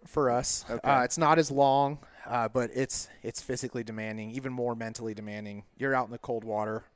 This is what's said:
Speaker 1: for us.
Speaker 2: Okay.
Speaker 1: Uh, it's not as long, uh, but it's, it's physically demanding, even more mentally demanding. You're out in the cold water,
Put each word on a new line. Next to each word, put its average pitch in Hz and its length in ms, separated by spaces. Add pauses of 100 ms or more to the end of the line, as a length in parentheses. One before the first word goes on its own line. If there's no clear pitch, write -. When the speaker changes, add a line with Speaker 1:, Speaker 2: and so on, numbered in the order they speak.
Speaker 1:
for 139 240
us. 123 400
Speaker 2:
Okay. 120 180
Speaker 1:
Uh, 135 140
it's 123 160
not 160 220
as 143 120
long, 139 460 (280)
uh, 117 220
but 117 260
it's, - 360 (120)
it's - 200
physically 123 420
demanding, 110 480
even 131 220
more 120 220
mentally 113 380
demanding. 104 520 (120)
You're 135 160
out 127 120
in 107 60
the 120 80
cold 113 260
water, 107 400 (100)